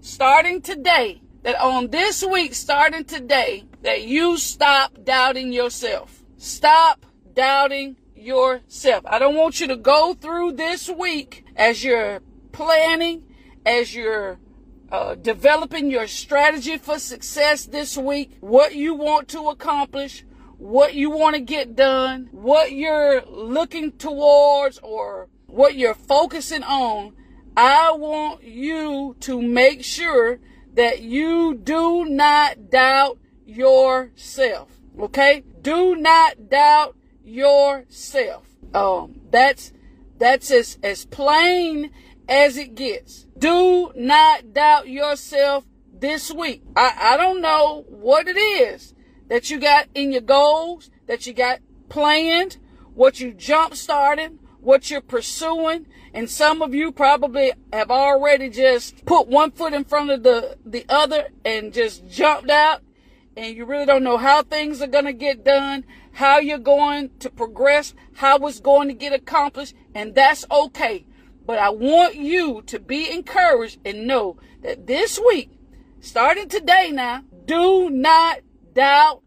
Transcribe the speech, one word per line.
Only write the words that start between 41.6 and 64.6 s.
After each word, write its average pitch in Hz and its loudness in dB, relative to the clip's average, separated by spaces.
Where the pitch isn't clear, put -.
as 277 4
it 262 -14
gets. 220 -12
Do 359 2
not 277 2
doubt 294 2
yourself 277 -4
this 294 -8
week. 302 -10
I, 233 2
I 262 4
don't 370 0
know 302 0
what 254 0
it 359 -4
is 381 -2
that 240 -4
you 302 -8
got 294 4
in 277 -4
your 247 -2
goals, 302 0
that 233 -8
you 247 -14
got 247 -2
planned, 320 0
what 262 2
you 247 -12
jump 302 -2
started, 294 -2
what 269 2
you're 285 -6
pursuing. 320 -6
And 233 -10
some 311 0
of 269 -6
you 311 -4
probably 269 0
have 214 -4
already 277 2
just 247 -2
put 339 2
one 294 2
foot 320 -8
in 285 -6
front 294 -2
of 262 -2
the, 233 0
the 226 -12
other 294 0
and 214 -6
just 226 -6
jumped 294 0
out. 302 2
And 226 -14
you 233 -14
really 285 -4
don't 269 2
know 240 0
how 277 4
things 302 -6